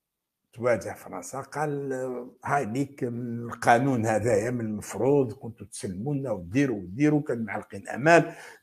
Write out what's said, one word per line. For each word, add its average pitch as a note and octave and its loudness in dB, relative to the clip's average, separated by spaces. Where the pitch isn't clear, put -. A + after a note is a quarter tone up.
تواجه A2+ 0
فرنسا، F#2 -12
قال: C#3+ -4
"هاي C3 0
ليك B2+ -4
القانون A#2+ 2
هذايا، A2 2
من A#2+ -4
المفروض A2+ 0
كنتوا A2+ -14
تسلموا A2+ -6
لنا C3+ -4
وديروا G#2 0
وديروا." C#3 2
كان A#2+ -4
معلقين G2+ -8
امال، D#3+ 6